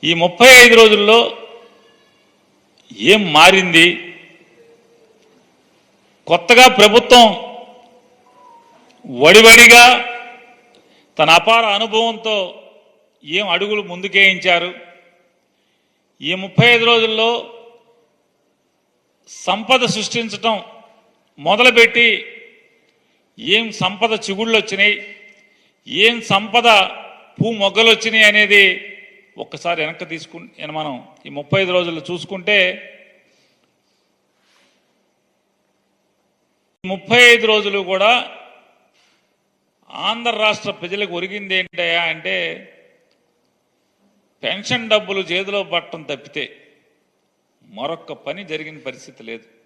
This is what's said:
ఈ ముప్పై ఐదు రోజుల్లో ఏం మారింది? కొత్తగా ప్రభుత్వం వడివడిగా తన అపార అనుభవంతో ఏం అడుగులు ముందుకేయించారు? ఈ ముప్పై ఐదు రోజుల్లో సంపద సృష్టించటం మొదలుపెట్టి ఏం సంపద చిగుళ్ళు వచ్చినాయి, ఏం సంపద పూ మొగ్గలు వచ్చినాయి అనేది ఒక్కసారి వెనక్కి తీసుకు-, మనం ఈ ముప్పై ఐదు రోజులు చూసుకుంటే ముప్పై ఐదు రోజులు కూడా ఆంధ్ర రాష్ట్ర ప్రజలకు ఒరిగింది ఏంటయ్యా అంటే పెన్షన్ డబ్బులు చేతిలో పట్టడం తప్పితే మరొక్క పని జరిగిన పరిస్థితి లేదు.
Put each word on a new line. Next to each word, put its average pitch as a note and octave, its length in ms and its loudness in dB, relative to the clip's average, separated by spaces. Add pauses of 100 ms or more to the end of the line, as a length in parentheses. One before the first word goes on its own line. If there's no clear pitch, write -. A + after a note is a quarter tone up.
ఈ D#3 80 -2 (120)
ముప్పై F3+ 260 4 (140)
ఐదు A#3 160 6
రోజుల్లో G#3+ 380 4 (1900)
ఏం G#3+ 100 4 (160)
మారింది? F3 480 4 (2500)
కొత్తగా A3+ 360 4 (140)
ప్రభుత్వం A#3 460 6 (2000)
వడివడిగా A3+ 600 8 (1300)
తన D3+ 120 2 (100)
అపార A3+ 240 2 (140)
అనుభవంతో A3 600 -4 (840)
ఏం E3+ 220 -6 (100)
అడుగులు G#3 260 -4 (100)
ముందుకేయించారు? F3+ 800 -2 (1500)
ఈ C#3+ 100 -8 (140)
ముప్పై A#3 300 -4
ఐదు A3+ 160 -2
రోజుల్లో A3+ 380 -2 (2250)
సంపద A#3 360 -2 (120)
సృష్టించటం A3 600 -6 (840)
మొదలుపెట్టి A#3 720 2 (1300)
ఏం G3+ 280 -4 (180)
సంపద G#3 300 -4 (120)
చిగుళ్ళు A3 340 -6
వచ్చినాయి, G3+ 380 -2 (880)
ఏం A3 280 0 (180)
సంపద A3 340 -2 (680)
పూ G#3 100 -4 (140)
మొగ్గలు G3 300 0
వచ్చినాయి A3 380 0
అనేది G#3 340 2 (800)
ఒక్కసారి E3 380 -10
వెనక్కి E3 300 -10
తీసుకు-, E3 300 -18 (380)
మనం D3+ 140 -10 (340)
ఈ - 100 -20
ముప్పై D3 260 -6
ఐదు F3+ 120 -6
రోజులు E3+ 340 -6
చూసుకుంటే F3+ 480 -6 (4000)
ముప్పై G#3+ 280 -4 (120)
ఐదు A3+ 200 0
రోజులు G3+ 280 -4 (120)
కూడా G3 200 0 (2000)
ఆంధ్ర A#3 240 -6 (100)
రాష్ట్ర G3+ 380 -6
ప్రజలకు F#3 380 -10
ఒరిగింది F#3+ 420 -10
ఏంటయ్యా E3+ 420 -6 (100)
అంటే F3 220 -10 (2000)
పెన్షన్ A3 500 -8
డబ్బులు G3 380 -4
చేతిలో G3 320 -8 (100)
పట్టడం E3+ 380 -10
తప్పితే C3+ 340 -14 (1300)
మరొక్క D#3 480 -14
పని F3 160 -14 (100)
జరిగిన D#3 340 -16
పరిస్థితి B2+ 420 -20
లేదు. A2+ 180 -18 (180)